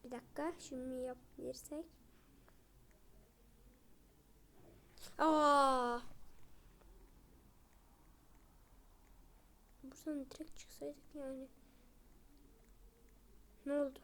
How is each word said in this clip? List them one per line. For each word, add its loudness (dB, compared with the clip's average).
Bir -12
dakika, -4
şunu -6
yapabilirsek. -8
Aa! 8
Buradan -6
direkt -12
çıksaydık -12
yani. -8
Ne 0
oldu? 2